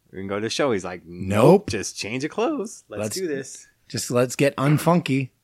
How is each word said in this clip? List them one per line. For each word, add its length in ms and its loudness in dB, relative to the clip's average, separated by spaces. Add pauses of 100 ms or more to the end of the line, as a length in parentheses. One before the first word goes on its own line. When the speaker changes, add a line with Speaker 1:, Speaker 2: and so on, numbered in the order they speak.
Speaker 1:
We 100 -12
can 80 -8
go 80 -4
to 60 -2
the 80 -2
show." 220 0
He's 140 0
like, 200 -10
"Nope, 380 0
Speaker 2:
Nope. 260 8
Speaker 1:
just 280 -6
change 260 -6
of 80 -6
clothes. 560 -4
Let's 140 -8
Speaker 2:
Let's 160 -4
Speaker 1:
do 100 -4
this." 400 -10 (220)
Speaker 2:
Just 200 -6
let's 280 0
get 180 2
unfunky 760 2 (120)